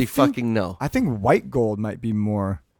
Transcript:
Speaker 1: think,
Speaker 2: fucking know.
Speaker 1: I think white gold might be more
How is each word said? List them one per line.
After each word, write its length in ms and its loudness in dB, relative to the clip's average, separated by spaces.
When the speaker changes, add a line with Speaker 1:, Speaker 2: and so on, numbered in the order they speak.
Speaker 1:
think, 40 -4
Speaker 2:
fucking 440 0
know. 280 -2
Speaker 1:
I 80 -2
think 300 0
white 300 2
gold 300 0
might 220 -6
be 100 -2
more 500 -2